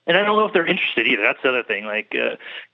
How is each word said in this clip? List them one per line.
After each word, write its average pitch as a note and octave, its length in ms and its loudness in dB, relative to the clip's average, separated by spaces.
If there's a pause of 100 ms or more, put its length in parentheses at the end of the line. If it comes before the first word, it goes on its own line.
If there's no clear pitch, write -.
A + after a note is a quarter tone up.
And E3+ 80 4
I G3+ 80 4
don't G#3 120 2
know G#3+ 100 4
if - 60 -6
they're F#3 140 2
interested F3 400 0
either. A#2+ 160 2
That's B2+ 200 0
the C#3 60 2
other B2 160 0
thing. G#2 200 -4
Like, G#2+ 300 -6
uh, B2 220 -2 (380)